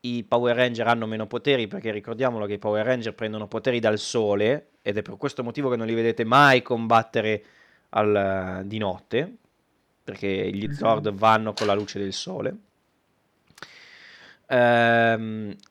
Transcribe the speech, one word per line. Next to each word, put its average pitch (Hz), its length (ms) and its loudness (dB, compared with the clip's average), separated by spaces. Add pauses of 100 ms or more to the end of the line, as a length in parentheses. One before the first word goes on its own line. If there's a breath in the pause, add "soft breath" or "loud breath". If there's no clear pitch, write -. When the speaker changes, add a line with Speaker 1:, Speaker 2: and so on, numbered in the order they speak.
Speaker 1:
i 120 200 -4
Power 120 320 2
Ranger 120 320 0
hanno 117 200 2
meno 110 200 -6
poteri, 123 400 0
perché 101 240 -6
ricordiamolo 110 560 -4
che 101 80 -4
i 101 40 -8
Power 107 280 0
Ranger 117 280 -2
prendono 107 340 -8
poteri 117 320 -2
dal 110 180 2
sole, 110 720 0 (120)
ed 101 160 -4
è 107 60 -4
per 101 140 -12
questo 135 260 -6
motivo 120 260 -4
che 123 80 0
non 113 120 -4
li 113 60 -2
vedete 113 300 0
mai 131 380 6
combattere 113 800 0 (480 soft breath)
al, 98 760 0
di 107 140 -8
notte, 110 580 -4 (680)
perché 98 480 -4
gli 101 160 -6
Speaker 2:
Mhm. - 40 -6
Speaker 1:
Zord 107 400 0
vanno 110 400 2
con 107 140 -4
la 101 80 2
luce 101 240 -6
del 98 140 -6
sole. 185 440 -6 (1900 loud breath)
Ehm, 117 1080 4 (160)